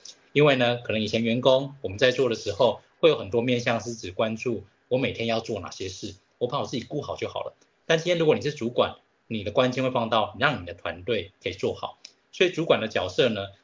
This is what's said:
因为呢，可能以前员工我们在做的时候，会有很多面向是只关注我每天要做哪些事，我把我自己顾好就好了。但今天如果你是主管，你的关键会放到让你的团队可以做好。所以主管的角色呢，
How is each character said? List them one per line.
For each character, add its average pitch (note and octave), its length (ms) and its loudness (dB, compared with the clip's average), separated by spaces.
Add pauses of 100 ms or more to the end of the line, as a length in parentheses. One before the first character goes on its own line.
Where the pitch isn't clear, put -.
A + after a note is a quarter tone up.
(340)
因 C#3+ 100 6
为 C#3 120 6
呢， A#2+ 220 2
可 - 140 -6
能 A2 80 0
以 G#2+ 60 0
前 A2+ 160 0
员 A#2 180 0
工 C3+ 400 4
我 G2+ 80 -6
们 F#2+ 80 -6
在 B2+ 140 6
做 B2+ 180 2
的 A2+ 60 0
时 G2 180 -4
候， - 280 2 (180)
会 E3+ 100 6
有 D3 80 6
很 G#2 140 -8
多 A#2 100 2
面 B2 200 0
向 A#2+ 200 0
是 A#2 140 -8
只 F#2+ 160 -10
关 A2+ 260 -2
注 A2 280 -4 (240)
我 B2+ 100 0
每 A2+ 140 -2
天 A2+ 160 -4
要 A2+ 100 0
做 A#2 220 -6
哪 D2 100 -10
些 F#2+ 180 -8
事， F#2 280 -10 (220)
我 B2 100 0
把 C#3 100 -4
我 G#2+ 80 -4
自 C3 100 -8
己 A2+ 60 -4
顾 D3 180 -8
好 E2 160 -8
就 G#2+ 120 -6
好 F#2+ 160 -8
了。 - 100 -10 (320)
但 E3 120 4
今 D#3+ 80 -6
天 F3 120 2
如 E3 80 2
果 D3 80 6
你 - 80 0
是 C#3+ 100 -4
主 A2+ 160 -6
管， G#2+ 280 0 (320)
你 G#2+ 160 -6
的 G#2 80 -6
关 B2+ 180 4
键 C3 140 -2
会 C3 80 0
放 A2+ 180 0
到 G#2 300 0
让 C3 200 0
你 F2+ 60 -10
的 F2 80 -12
团 F2 300 -10
队 A2 260 -4 (100)
可 - 80 -8
以 F2+ 40 -4
做 F#2+ 200 -2
好。 - 260 -10 (340)
所 - 120 2
以 F3+ 60 4
主 D#3+ 160 -2
管 A#2+ 140 4
的 A2 80 -2
角 F#2 200 -2
色 C3 200 2
呢， G2+ 180 -2 (180)